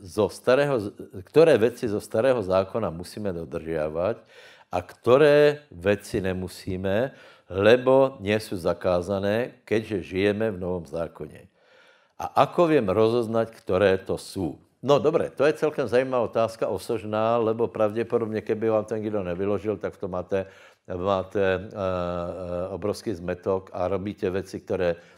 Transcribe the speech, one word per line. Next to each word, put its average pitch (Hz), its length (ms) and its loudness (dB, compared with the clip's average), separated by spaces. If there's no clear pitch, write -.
zo 98 240 0
starého 135 560 2
z-, 101 120 -8
ktoré 151 360 6
veci 120 280 0
zo 101 160 -4
starého 120 400 0
zákona 95 480 0
musíme 90 400 -10
dodržiavať 82 880 -4
a 92 80 -2
ktoré 147 880 4
veci 101 480 -2
nemusíme, 95 960 -4
lebo 127 720 6
nie 101 240 0
sú 104 160 -8
zakázané, 95 1040 0
keďže 107 400 -2
žijeme 101 480 0
v 92 80 -8
novom 90 240 -4
zákone? 80 640 -10
A - 240 2
ako 160 320 2
viem 113 160 2
rozoznať, 110 640 2
ktoré 95 480 2
to 87 160 -6
sú? 82 400 -6
No 135 160 4
dobre, 123 320 0
to - 160 0
je 156 120 0
celkem 147 280 -2
zajímavá 123 400 0
otázka, 113 420 -2
osožná, 107 680 -2
lebo 113 300 0
pravděpodobně, 110 720 -2
keby 110 260 -2
vám 107 160 2
ten 110 180 -6
Guido 104 200 -4
nevyložil, 98 540 -4
tak 95 180 -8
v - 40 -20
tom 98 120 -8
máte, 92 360 -4
máte, 95 560 -2
eh, 95 160 2
eh, 90 1120 -6
obrovský 98 440 -6
zmetok 90 580 -4
a 90 160 -2
robíte 98 420 -4
veci, 92 300 -6
ktoré 87 360 -2